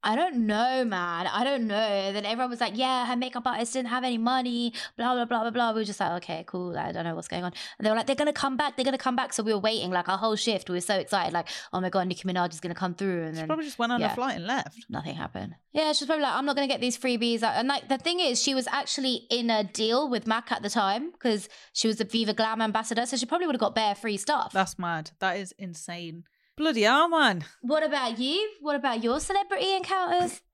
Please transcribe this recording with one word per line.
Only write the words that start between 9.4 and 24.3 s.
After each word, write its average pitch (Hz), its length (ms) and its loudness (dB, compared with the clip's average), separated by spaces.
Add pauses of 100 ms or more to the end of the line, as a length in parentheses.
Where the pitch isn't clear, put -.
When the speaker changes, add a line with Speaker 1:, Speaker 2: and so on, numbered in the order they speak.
Speaker 1:
we 220 100 2
were 208 80 2
waiting, 214 300 0
like, 180 180 2
our 190 80 2
whole 220 180 2
shift. 208 340 0
We 175 60 0
were 180 60 0
so 202 140 0
excited, 185 360 0
like, 170 160 -2 (240)
"Oh 185 80 0
my 185 100 0
God, 180 180 2
Nicki 185 200 -4
Minaj 180 240 2
is 160 80 -12
gonna 175 160 -6
come 180 200 -2
through." 180 280 0
And 160 120 -4
Speaker 2:
She 160 40 -6
Speaker 1:
then, 160 80 -6
Speaker 2:
probably 311 160 0
just 294 160 -8
went 233 140 2
on 240 80 0
a 156 60 2
Speaker 1:
yeah. - 60 0
Speaker 2:
flight 247 220 -2
and 170 100 -6
left. 247 300 -4 (140)
Speaker 1:
Nothing 143 260 -6
happened. 151 400 -8 (160)
Yeah, 302 220 2
she 302 100 0
was 254 40 -8
probably 302 160 2
like, 254 120 0
"I'm 269 100 0
not 277 120 0
gonna 277 100 0
get 262 140 0
these 247 160 0
freebies." 233 440 0
And, 226 280 0
like, - 180 -2
the 262 100 2
thing 349 220 0
is, 262 240 2
she 277 100 2
was 254 140 0
actually 262 640 -2
in 233 200 0
a 214 140 2
deal 226 460 0
with 226 180 -2
mac 220 240 -2
at - 120 -4
the 202 60 -2
time 220 480 0
'cause 214 300 0 (240)
she - 160 0
was 220 80 2
the 220 80 -2
Viva 214 300 0
Glam 220 280 0
ambassador. 220 440 0
So 254 100 -4
she 247 100 -2
probably 349 220 0
would've 269 140 0
got 208 120 2
bare 214 220 2
free 208 220 -4
stuff. - 340 0